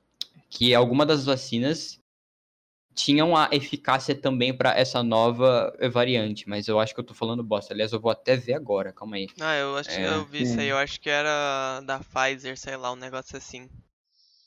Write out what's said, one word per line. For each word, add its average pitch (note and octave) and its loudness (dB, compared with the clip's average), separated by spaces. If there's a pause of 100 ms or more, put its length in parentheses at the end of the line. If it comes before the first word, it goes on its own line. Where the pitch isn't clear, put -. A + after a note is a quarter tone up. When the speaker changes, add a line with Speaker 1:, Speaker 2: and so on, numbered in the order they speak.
(500)
Speaker 1:
que B2 2
alguma B2 4
das D3 2
vacinas C3 -2 (960)
tinham D#3 4
a D#3 4
eficácia C#3 0
também B2+ 0
pra B2+ 4
essa B2+ 2
nova, A#2 4
é, C3 0
variante, A#2+ 0
mas G#2 -4
eu G#2+ 4
acho A2 0
que - -8
eu - -14
tô - -20
falando A#2 -4
bosta. G#2 -4
Aliás, G#2+ -2
eu A2+ -2
vou A2+ 0
até B2+ 2
ver A#2+ -4
agora, G2+ -4
calma G#2+ -12
aí. G2 -6 (120)
Speaker 2:
Ah, D#3 -2
eu C#3 -2
acho D3 -6
que - -6
Speaker 1:
É. F#3 -2
Speaker 2:
eu D#3 -2
vi C#3+ -4
isso B2 0
aí, C#3+ -2
Speaker 3:
Sim. C#3 0
Speaker 2:
eu C#3 0
acho C#3 -4
que - -4
era C#3+ -2
da C3+ -6
Pfizer, C3 -4
sei C3+ -10
lá, B2+ -6
um - -10
negócio C3 -12
assim. C3 -16 (760)